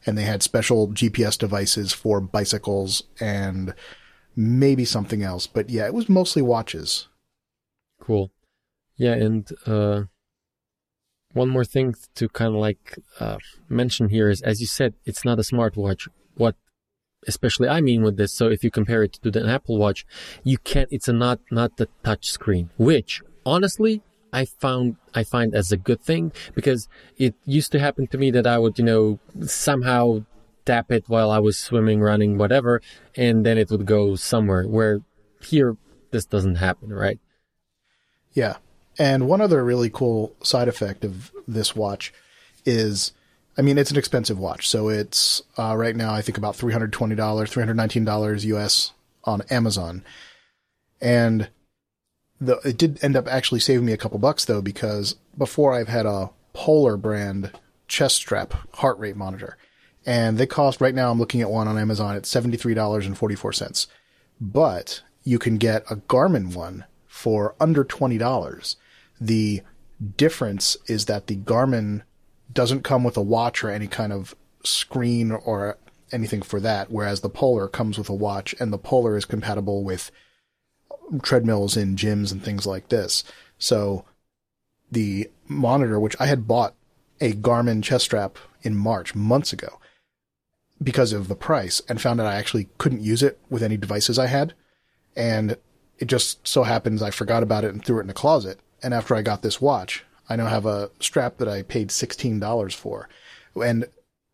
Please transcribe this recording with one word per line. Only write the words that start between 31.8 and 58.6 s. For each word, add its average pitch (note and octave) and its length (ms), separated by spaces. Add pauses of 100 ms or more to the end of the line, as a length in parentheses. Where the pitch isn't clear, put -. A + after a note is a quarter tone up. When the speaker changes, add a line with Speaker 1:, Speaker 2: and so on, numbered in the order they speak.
Speaker 2:
running, G#2 380
whatever, A#2+ 440 (340)
and A2+ 300
then A2+ 120
it G#2+ 120
would G2 160
go G#2 300
somewhere, G2 480
where G#2+ 380 (400)
here C3 340 (360)
this A2 140
doesn't F#2+ 300
happen, F#2 380
right? G2 260 (1120)
Speaker 1:
Yeah. A2+ 240 (400)
And C3+ 300
one F#3+ 140
other E3 220
really A#2+ 260
cool A2 520
side B2 260
effect G2+ 360
of G2+ 280 (160)
this A2 280
watch G2+ 380 (520)
is, A2 460 (460)
I C#3 40
mean, C#3 160
it's C#3+ 140
an C#3+ 60
expensive A2 420
watch. F#2 300
So G#2+ 200
it's, - 520 (160)
uh, A2 180
right A2+ 200
now, A2 180
I G#2+ 80
think G#2 160
about G#2 180
three A#2+ 160
hundred A2 220
twenty A2 220
dollars, G#2+ 340
three B2 120
hundred A2+ 140
nineteen A2+ 300
dollars G#2+ 400
U G#2+ 120
S G2+ 340 (320)
on G#2 260
Amazon. F#2+ 540 (1000)
And A#2 480 (880)
the, B2+ 260
it B2 120
did D#3+ 260
end C#3 140
up - 100
actually B2 320
saving B2 260
me A2+ 60
a G#2+ 60
couple A2 220
bucks, D3 260
though, G#2 160
because G2+ 540 (220)
before C#3 360
I've A2+ 160
had A2+ 160
a G2 240 (240)
Polar C#3+ 420
brand G2+ 560 (360)
chest - 280
strap - 380 (220)